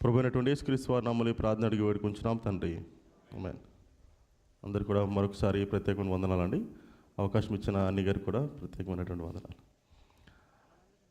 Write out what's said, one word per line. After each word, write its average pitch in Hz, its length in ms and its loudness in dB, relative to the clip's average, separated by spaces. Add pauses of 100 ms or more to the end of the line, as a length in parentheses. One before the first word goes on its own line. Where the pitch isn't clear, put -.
ప్రభు 120 140 6
అయినటువంటి 127 340 2
యేసుక్రీస్తు 135 400 0
వారి 123 140 2
నామములో 117 240 2
ఈ 113 40 4
ప్రార్థన 110 320 0
అడిగి 107 180 2
వేడుకుంటున్నాం 104 540 0
తండ్రి. 92 440 -2 (540)
ఆమేన్. 95 220 -8 (1080)
అందరు 101 180 -2
కూడా 101 220 2
మరొకసారి 98 600 0
ప్రత్యేకమైన 98 440 0
వందనాలండి. 92 520 2 (580)
అవకాశం 101 360 0
ఇచ్చిన 98 220 0
అన్ని 98 240 2
గారికి 98 240 0
కూడా 110 200 0
ప్రత్యేకమైనటువంటి 90 800 -6
వందనాలు. 87 300 -10 (1600)